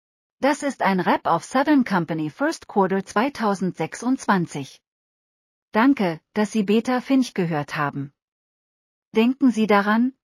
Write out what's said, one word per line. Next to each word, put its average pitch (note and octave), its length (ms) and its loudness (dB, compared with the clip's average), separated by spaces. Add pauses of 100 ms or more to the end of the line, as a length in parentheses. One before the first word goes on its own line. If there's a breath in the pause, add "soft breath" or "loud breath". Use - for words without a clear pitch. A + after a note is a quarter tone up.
(400)
Das C#4+ 240 0
ist C#4+ 180 -4
ein F#3 240 0
Wrap B3 220 0
auf D#3+ 160 0
Southern C#4 420 2
Company E3 440 -2
First - 380 -4
Quarter F#3+ 380 0
zweitausendsechsundzwanzig. G3 1800 -4 (880)
Danke, G#3+ 480 2 (140)
dass G#3+ 180 -2
Sie A3 120 0
Beta A3+ 380 0
Finch C4+ 320 0
gehört E3 420 -4
haben. C#3+ 360 -4 (1040)
Denken A#3+ 360 2
Sie G#3+ 140 0
daran, G#3+ 480 2 (100)